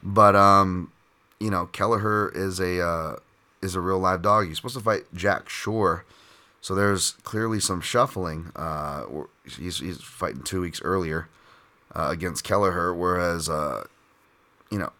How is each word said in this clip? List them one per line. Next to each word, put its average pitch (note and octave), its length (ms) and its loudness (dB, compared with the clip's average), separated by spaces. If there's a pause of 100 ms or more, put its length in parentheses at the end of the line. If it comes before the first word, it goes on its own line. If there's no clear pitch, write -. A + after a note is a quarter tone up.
But, G2+ 320 8
um, G2 560 6 (480)
you G#2+ 100 -4
know, F2+ 180 0
Kelleher G#2+ 640 0
is F#2 300 -4
a, F2+ 220 0
uh, E2 340 -2 (460)
is F#2 140 -6
a F#2+ 40 -2
real F#2 200 0
live F#2 220 2
dog. G#2 260 2
He's D#2 100 -8
supposed B2+ 180 -8
to B2+ 60 -10
fight G#2 320 0
Jack F#2 360 -2
Shore. G2+ 540 0 (560)
So - 160 -6
there's G2+ 360 2 (120)
clearly A2 380 -4
some F2+ 180 -2
shuffling. E2+ 760 -2
Uh, D2+ 520 -6 (400)
he's, C#2+ 340 -8
he's E2 220 -8
fighting - 400 -8
two F#2 180 -4
weeks F2 220 -6
earlier, E2 480 -2 (680)
uh, D#2 160 -2
against E2+ 320 -6
Kelleher, F2+ 500 2
whereas, F2 540 0
uh, D2+ 380 -4 (840)
you G#2+ 80 -4
know F#2 220 -4